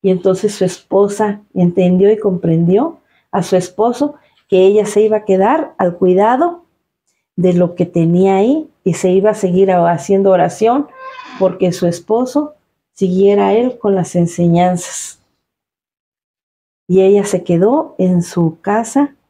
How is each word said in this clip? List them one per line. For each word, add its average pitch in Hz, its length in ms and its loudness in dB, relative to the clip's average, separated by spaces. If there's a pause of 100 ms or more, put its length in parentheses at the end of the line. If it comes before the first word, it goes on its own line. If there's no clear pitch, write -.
Y 190 80 0
entonces 185 460 0
su - 80 -2
esposa 202 760 -2 (120)
entendió 180 560 2
y 220 80 0
comprendió 185 800 0 (340)
a 190 100 -2
su 180 140 -2
esposo 240 580 -2 (340)
que 185 180 4
ella 208 200 2
se 208 160 0
iba 214 160 0
a 208 60 -6
quedar 214 540 0
al 175 180 -2
cuidado 226 680 0 (720)
de 180 160 0
lo 175 220 0
que 175 120 -2
tenía 175 500 2
ahí 269 320 0 (160)
y 180 100 -2
se 185 160 -2
iba 190 200 2
a 208 40 -4
seguir 190 360 0
haciendo 180 600 2
oración 214 580 0 (500)
porque 185 340 0
su 180 140 -4
esposo 247 680 -4 (400)
siguiera 196 600 0
él 247 240 -2
con 202 160 -2
las 180 220 -4
enseñanzas. 175 1040 -2 (1700)
Y 185 140 2
ella 196 220 4
se 185 200 -4
quedó 202 540 0
en 185 240 0
su 165 380 -2
casa 233 540 -2 (140)